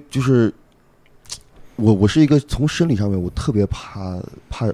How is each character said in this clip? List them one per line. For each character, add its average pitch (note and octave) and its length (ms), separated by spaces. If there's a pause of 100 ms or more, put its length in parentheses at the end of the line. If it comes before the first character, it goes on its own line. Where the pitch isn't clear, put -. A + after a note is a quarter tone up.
就 C3+ 100
是 B2 340 (1200)
我， A2 180
我 G2+ 140
是 D#3 140
一 D3+ 60
个 D3 140
从 - 260
生 E3+ 200
理 C3+ 80
上 G2+ 140
面 F#2+ 120
我 F2+ 100
特 - 200
别 G2+ 140
怕， F#2 540 (300)
怕， A2 240